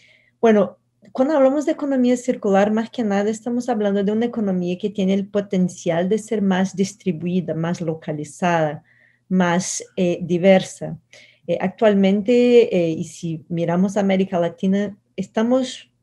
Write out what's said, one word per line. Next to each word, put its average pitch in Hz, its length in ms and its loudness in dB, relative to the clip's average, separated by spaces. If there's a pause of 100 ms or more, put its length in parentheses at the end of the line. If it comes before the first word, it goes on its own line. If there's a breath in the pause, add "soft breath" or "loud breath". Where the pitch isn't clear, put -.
(400 soft breath)
bueno, 214 380 4 (340)
cuando 285 240 0
hablamos 269 300 2
de 320 80 0
economía 262 420 0
circular, 214 560 0
más 220 180 -2
que 247 140 -6
nada 202 260 0
estamos 240 380 -6
hablando 208 340 0
de 202 120 0
una 233 140 0
economía 185 500 -2
que 208 120 -4
tiene 196 240 0
el 196 140 -2
potencial 185 800 -2
de 214 120 0
ser 214 220 -4
más 190 320 0
distribuida, 175 800 -4
más 165 280 -4
localizada, 160 1040 -4 (420 soft breath)
más, 185 560 0 (140)
eh, 175 240 0
diversa. 170 760 2 (500 soft breath)
Eh, 170 120 -2
actualmente, 208 1160 4
eh, 170 180 0
y 160 120 -6
si 160 460 -10
miramos 175 480 0
a 202 40 2
América 190 380 0
Latina, 190 580 -2 (200)
estamos 240 720 -2 (120)